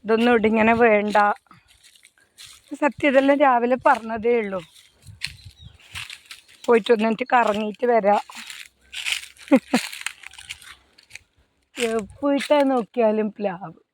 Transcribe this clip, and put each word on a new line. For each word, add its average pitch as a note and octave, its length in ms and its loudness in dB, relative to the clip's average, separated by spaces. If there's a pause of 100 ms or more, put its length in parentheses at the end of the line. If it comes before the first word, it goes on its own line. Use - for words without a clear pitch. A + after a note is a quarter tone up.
ഇതൊന്നും A3+ 280 0
ഇവിടെ A3+ 200 2
ഇങ്ങനെ A3 300 2
വേണ്ട. G#3+ 360 2 (1600)
സത്യം D4 300 -2
ഇതെല്ലാം C#4 320 4
രാവിലെ B3 420 2
പറഞ്ഞതേ A3+ 560 0
ഉള്ളൂ. G3 180 -6 (2000)
പോയിട്ട് A#3 280 2
വന്നിട്ട് A3+ 400 0
കറങ്ങിയിട്ട് G#3+ 600 0
വരാം. G#3 280 2 (3750)
എപ്പോഴത്തെ A#3+ 680 -2 (140)
നോക്കിയാലും G#3+ 560 -2 (100)
പ്ലാവ്. F#3 400 -10 (140)